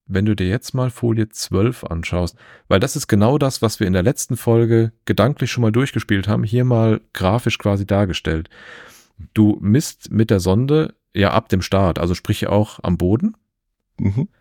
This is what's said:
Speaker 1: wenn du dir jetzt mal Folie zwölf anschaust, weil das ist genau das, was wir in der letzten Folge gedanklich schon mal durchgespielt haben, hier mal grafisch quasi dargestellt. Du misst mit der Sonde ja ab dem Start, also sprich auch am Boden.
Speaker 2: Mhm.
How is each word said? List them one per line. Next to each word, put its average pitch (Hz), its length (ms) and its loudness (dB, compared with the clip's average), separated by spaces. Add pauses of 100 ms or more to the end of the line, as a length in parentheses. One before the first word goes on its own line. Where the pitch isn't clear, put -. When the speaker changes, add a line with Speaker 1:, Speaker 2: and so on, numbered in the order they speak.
Speaker 1:
wenn 95 180 -2
du 107 120 2
dir 92 120 -2
jetzt - 240 -4
mal 127 180 -2
Folie 113 380 -2
zwölf - 560 -4
anschaust, 85 520 -6 (320)
weil 95 120 4
das 95 160 -4
ist 143 100 -8
genau 117 300 4
das, 139 240 0
was 110 200 -2
wir 107 60 0
in 90 60 0
der 95 100 2
letzten 120 340 -2
Folge 113 560 2 (120)
gedanklich 117 460 0
schon 120 120 -2
mal 110 100 2
durchgespielt 110 560 0
haben, 120 160 0
hier 117 200 0
mal 113 360 2 (120)
grafisch 107 460 -2
quasi 101 280 -2
dargestellt. 85 600 -2 (880)
Du 107 260 4
misst - 500 0
mit 110 200 2
der 101 100 4
Sonde 127 540 0 (200)
ja 98 180 2
ab - 160 0
dem 92 120 0
Start, 95 380 0
also 87 160 0
sprich - 320 -4
auch - 360 -2
am 87 140 0
Boden. 110 400 0 (600)
Speaker 2:
Mhm. 117 300 -2 (120)